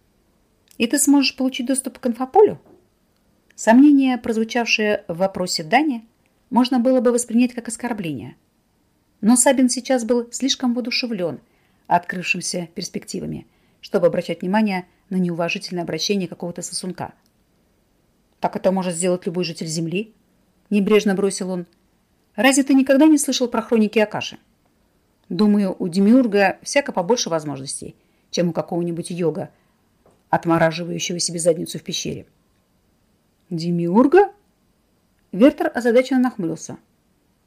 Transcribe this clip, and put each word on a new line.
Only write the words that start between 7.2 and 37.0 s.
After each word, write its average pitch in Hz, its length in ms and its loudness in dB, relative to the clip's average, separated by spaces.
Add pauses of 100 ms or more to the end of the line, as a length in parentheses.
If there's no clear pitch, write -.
как - 140 -12
оскорбление. 165 680 -10 (840)
Но 226 160 4
Сабин 262 320 2
сейчас 254 360 -2
был 240 260 -2
слишком 254 440 -2
воодушевлён 226 680 -6 (460)
открывшимся 175 880 -4
перспективами, - 720 -10 (340)
чтобы 180 280 0
обращать 170 340 -4
внимание 196 440 -2 (220)
на 185 80 -6
неуважительное 175 680 -4
обращение 165 440 -4
какого-то 175 340 -12
сосунка. 175 520 -10 (1300)
«Так 170 160 -4
это 196 160 0
может 185 240 -4
сделать 180 300 -2
любой 175 180 -4
житель 165 220 -8
Земли», 170 460 -6 (560)
небрежно 202 460 2
бросил 190 360 -4
он. 180 160 -8 (680)
«Разве 269 300 4
ты 277 100 2
никогда 269 320 6
не 302 120 6
слышал 254 300 -2
про 226 140 -2
хроники 220 360 2
Акаши? 208 400 -2 (920)
Думаю, 202 500 2
у 190 100 -4
демиурга 202 760 4
всяко 277 300 -2
побольше 190 380 -2
возможностей, 143 640 -8 (360)
чем 175 180 -2
у 165 40 -4
какого-нибудь 170 580 -6
йога, 165 400 -4 (800)
отмораживающего 170 920 -2
себе 170 180 -6
задницу 165 400 -2
в - 40 -12
пещере». - 440 -10 (1200)
«Демиурга?» 175 840 4 (1040)
Вертер 302 380 4
озадаченно 247 460 2
нахмурился. 175 580 -6 (680)